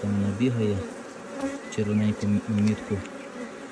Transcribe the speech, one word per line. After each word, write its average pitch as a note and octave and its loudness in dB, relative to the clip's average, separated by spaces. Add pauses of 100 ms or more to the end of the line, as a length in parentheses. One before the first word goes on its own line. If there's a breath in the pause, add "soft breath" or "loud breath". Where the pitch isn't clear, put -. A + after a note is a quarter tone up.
вона G2+ 2
бігає. A2+ 2 (1000)
Червоненьку G#2+ 2
м-, G2+ 4
мітку G#2+ 2 (760)